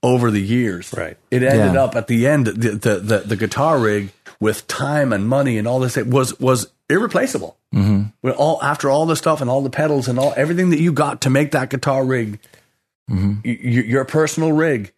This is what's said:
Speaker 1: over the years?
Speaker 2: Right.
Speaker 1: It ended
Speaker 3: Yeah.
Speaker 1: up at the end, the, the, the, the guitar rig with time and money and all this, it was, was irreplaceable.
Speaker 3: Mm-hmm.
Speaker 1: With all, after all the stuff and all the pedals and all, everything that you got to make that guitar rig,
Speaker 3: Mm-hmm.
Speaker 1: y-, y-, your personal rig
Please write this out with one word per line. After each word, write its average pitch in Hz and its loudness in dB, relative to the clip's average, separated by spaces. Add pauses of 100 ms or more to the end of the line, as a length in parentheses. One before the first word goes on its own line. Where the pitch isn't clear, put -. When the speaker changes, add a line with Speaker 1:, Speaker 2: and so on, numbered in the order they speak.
Speaker 1:
over 123 2
the 104 0
years? 101 -4
Speaker 2:
Right. 85 -8 (120)
Speaker 1:
It 123 0
ended 113 4
Speaker 3:
Yeah. 135 4
Speaker 1:
up 117 -2
at 113 -4
the 120 2
end, 143 2
the, 110 0
the, 104 0
the, 104 0
the 104 -4
guitar 139 0
rig 104 0 (300)
with 107 -2
time 139 -2
and 101 -2
money 135 0
and 107 -2
all 127 0
this, 127 -2
it 117 -2
was, 127 0
was 127 0 (220)
irreplaceable. 185 -2 (180)
Speaker 3:
Mm-hmm. 101 2 (120)
Speaker 1:
With 127 0
all, - 0
after 143 -2
all 147 2
the 165 0
stuff 151 0
and 127 -2
all 135 2
the 135 -2
pedals 147 0
and 123 0
all, 139 2
everything 175 2
that 151 2
you 170 2
got 139 -2
to 131 0
make 143 2
that 131 -2
guitar 135 0
rig, 117 -2 (720)
Speaker 3:
Mm-hmm. 98 0 (120)
Speaker 1:
y-, 120 -4
y-, 120 0
your 135 0
personal 160 0
rig 151 0